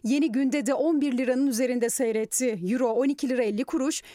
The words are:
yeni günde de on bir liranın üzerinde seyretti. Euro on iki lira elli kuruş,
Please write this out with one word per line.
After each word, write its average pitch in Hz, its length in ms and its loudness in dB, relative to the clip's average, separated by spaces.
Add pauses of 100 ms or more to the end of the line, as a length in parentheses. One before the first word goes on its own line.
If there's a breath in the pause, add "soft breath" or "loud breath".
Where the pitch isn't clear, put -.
yeni 277 300 0
günde 269 340 0
de 269 80 2
on 302 260 2
bir 269 180 0
liranın 254 280 2
üzerinde 247 440 0
seyretti. 220 760 -2
Euro 247 220 0
on 233 200 2
iki 285 200 -2
lira 247 160 0
elli 208 200 -2
kuruş, 262 380 -2 (120)